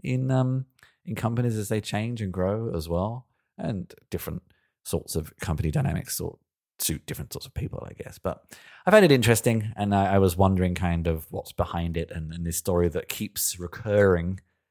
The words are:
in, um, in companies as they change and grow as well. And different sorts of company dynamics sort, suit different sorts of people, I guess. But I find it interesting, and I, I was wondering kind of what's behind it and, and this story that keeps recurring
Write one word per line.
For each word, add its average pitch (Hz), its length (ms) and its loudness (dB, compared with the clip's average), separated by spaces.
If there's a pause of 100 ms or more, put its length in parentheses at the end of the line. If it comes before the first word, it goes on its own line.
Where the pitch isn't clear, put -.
in, 131 280 -2
um, 131 340 0 (380)
in - 120 -8
companies 113 420 0
as 104 100 -4
they 107 140 -2
change 110 400 -4
and 98 100 -4
grow 98 420 -2
as 80 140 -4
well. 98 380 -4 (320)
And 92 340 -6 (200)
different - 320 -8 (420)
sorts - 300 -6
of 76 220 -6
company 78 340 -2
dynamics 80 440 -2
sort, 82 220 -8 (420)
suit - 280 -4
different - 260 -10
sorts - 140 -10
of - 80 -20
people, - 340 -8
I - 40 -16
guess. - 260 -14
But - 260 -6 (400)
I 180 60 2
find 208 120 10
it 165 80 8
interesting, 113 640 4
and 101 200 0
I, 98 180 4
I 98 60 6
was 90 180 4
wondering 92 380 4
kind 85 320 0
of 80 240 -2
what's - 200 -10
behind 85 460 -4
it 82 140 -6
and, 80 200 -8
and 85 140 -8
this 82 120 -4
story 87 320 2
that 80 200 -6
keeps - 500 -6
recurring 92 800 2 (300)